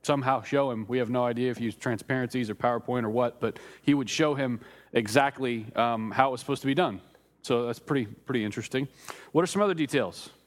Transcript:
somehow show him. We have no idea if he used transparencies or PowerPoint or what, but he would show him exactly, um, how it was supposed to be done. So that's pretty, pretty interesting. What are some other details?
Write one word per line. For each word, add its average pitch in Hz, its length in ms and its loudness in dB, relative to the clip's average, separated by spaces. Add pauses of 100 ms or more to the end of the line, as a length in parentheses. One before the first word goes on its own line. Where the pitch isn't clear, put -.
somehow 135 380 2
show 139 300 0
him. 110 160 -4
We 123 120 0
have 117 100 0
no 123 160 2
idea 120 260 0
if 117 60 -6
he 117 80 -4
used 107 160 -4
transparencies 123 680 -2
or 104 60 -4
PowerPoint 120 480 -2
or 110 60 -2
what, 120 320 0
but 113 180 -4 (220)
he 143 120 4
would 135 160 0
show 151 260 2
him 127 260 -2 (320)
exactly, 120 720 2 (100)
um, 113 360 0
how 131 180 4
it - 20 0
was 123 80 -6
supposed - 220 -4
to 135 60 -2
be 139 80 2
done. 135 260 0 (400)
So 120 240 2
that's 120 140 -4
pretty, 135 260 -2
pretty 110 380 -4
interesting. 120 440 -4 (440)
What 165 120 4
are 180 40 0
some 196 140 0
other 202 120 2
details? 135 560 -2 (180)